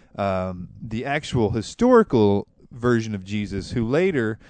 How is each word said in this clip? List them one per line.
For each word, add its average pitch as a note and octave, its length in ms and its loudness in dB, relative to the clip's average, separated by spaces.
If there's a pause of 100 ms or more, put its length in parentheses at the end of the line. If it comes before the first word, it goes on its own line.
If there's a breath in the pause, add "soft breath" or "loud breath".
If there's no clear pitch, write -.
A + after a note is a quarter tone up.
(160 loud breath)
um, F#2 520 -2 (140)
the A2 220 -6
actual C3 460 0
historical A2 960 2 (240)
version A#2 420 0
of F#2+ 100 -8
Jesus, G2 460 -6
who A#2 160 -2
later, C3 520 0 (120 loud breath)